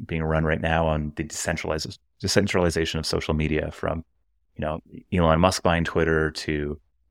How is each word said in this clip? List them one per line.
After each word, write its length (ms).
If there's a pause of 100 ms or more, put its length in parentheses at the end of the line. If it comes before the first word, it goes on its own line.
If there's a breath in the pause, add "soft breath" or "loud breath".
being 160
run 220
right 160
now 260
on 300
the 80
decentraliz-, 760 (220)
decentralization 800
of 60
social 280
media, 380
from, 320 (500)
you 60
know, 200 (320)
Elon 280
Musk 240
buying 200
Twitter 460
to, 500 (300)